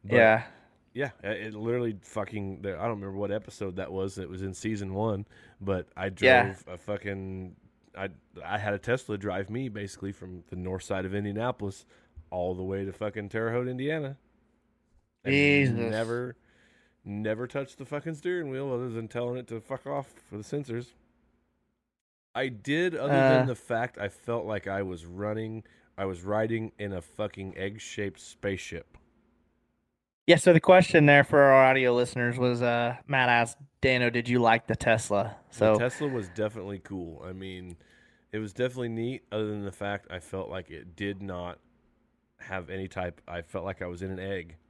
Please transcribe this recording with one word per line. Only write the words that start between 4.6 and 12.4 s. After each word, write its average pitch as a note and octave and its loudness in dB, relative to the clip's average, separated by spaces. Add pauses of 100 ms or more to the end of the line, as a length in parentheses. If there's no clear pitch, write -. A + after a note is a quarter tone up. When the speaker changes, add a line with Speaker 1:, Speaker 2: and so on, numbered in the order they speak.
Speaker 1:
one, G#2 -2 (340)
but F#2+ -4
I G2 -4
Speaker 2:
Yeah. B2+ 8
Speaker 1:
drove F#2+ -6
a F2+ -12
fucking, F#2+ -8 (400)
I, F#2+ -8 (340)
I G2 -4
had G2+ -2
a G2+ -4
Tesla A#2 -4
drive G2 -4
me B2+ -6
basically G2+ -8
from F2+ -14
the - -12
north F#2 -6
side F#2+ -2
of F#2+ -4
Indianapolis G#2 -4 (440)
all F2+ -2